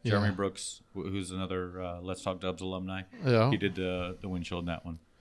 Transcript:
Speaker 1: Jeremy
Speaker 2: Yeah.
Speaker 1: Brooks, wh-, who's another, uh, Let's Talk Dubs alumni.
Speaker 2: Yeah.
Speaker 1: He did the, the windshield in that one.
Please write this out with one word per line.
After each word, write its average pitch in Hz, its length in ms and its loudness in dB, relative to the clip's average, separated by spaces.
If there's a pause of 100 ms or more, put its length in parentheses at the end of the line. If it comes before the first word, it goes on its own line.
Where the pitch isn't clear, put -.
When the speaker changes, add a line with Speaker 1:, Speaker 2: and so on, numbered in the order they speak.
Speaker 1:
Jeremy 104 240 4
Speaker 2:
Yeah. 104 60 4
Speaker 1:
Brooks, - 480 -2 (120)
wh-, 98 140 -4
who's 95 240 -4
another, 92 500 -4
uh, 87 200 -6
Let's 92 220 -4
Talk 95 180 -2
Dubs 92 200 -2
alumni. 92 420 -4 (220)
Speaker 2:
Yeah. 120 260 8
Speaker 1:
He 127 60 6
did 92 180 0
the, 90 440 -2
the 104 80 -8
windshield 90 360 -2
in - 20 -4
that 85 200 -4
one. 82 140 -8 (220)